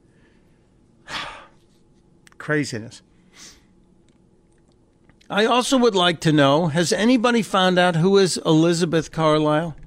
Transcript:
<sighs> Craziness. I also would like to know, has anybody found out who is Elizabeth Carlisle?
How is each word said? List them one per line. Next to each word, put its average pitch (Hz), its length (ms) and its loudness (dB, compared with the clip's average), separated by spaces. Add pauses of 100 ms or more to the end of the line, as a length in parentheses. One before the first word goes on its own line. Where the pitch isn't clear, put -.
(1080)
<sighs> - 1300 -20
Craziness. 123 640 -8 (2250)
I 202 160 0
also 240 320 0
would 240 180 2
like 175 260 2
to 160 120 2
know, 147 340 2
has 160 240 -2
anybody 233 500 2
found 185 380 0
out 180 160 2
who 190 220 2
is 190 180 0 (100)
Elizabeth 165 680 0
Carlisle? 156 720 -2